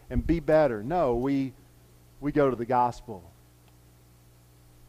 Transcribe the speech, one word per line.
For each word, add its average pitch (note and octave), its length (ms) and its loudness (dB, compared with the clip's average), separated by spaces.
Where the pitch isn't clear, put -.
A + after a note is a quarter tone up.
and A#2+ 180 -2
be E3 140 0
better." C#3+ 420 2
No, C#3 320 0
we, C3+ 380 -2
we C#3 140 -4
go C#3+ 160 4
to A#2+ 80 -2
the A#2 80 -6
gospel. A#2+ 580 -2